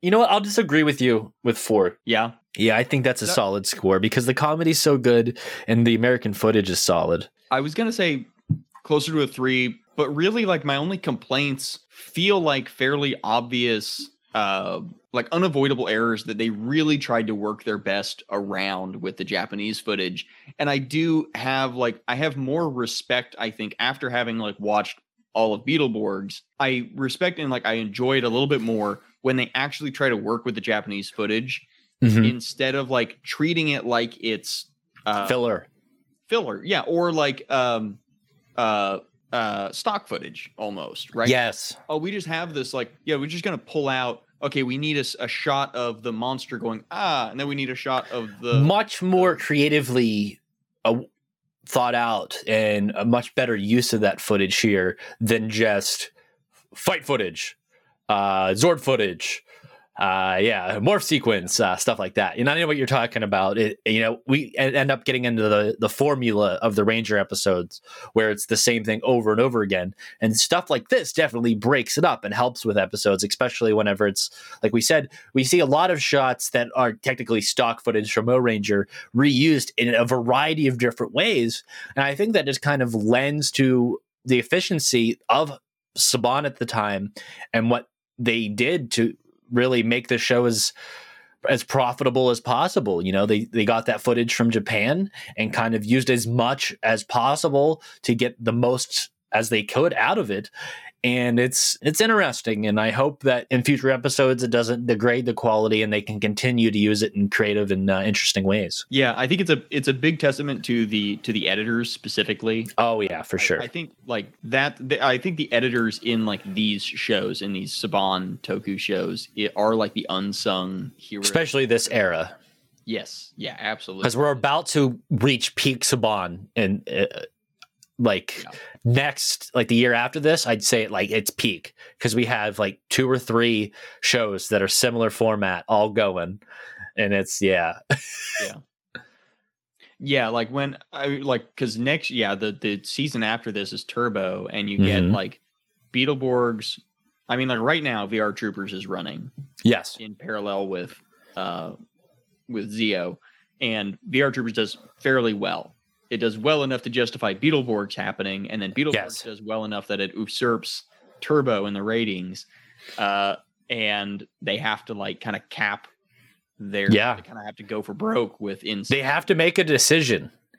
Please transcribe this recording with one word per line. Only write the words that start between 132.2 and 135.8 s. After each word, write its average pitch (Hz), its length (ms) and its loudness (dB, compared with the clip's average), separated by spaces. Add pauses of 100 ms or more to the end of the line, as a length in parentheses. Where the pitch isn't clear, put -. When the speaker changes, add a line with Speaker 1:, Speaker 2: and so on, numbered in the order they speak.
Speaker 1:
have, 107 340 -2
like, 101 300 -2
two 131 200 2
or 131 80 2
three 117 540 0 (300)
shows 107 480 0
that 104 120 4
are 98 60 2
similar 113 420 2
format 101 600 0
all 107 220 4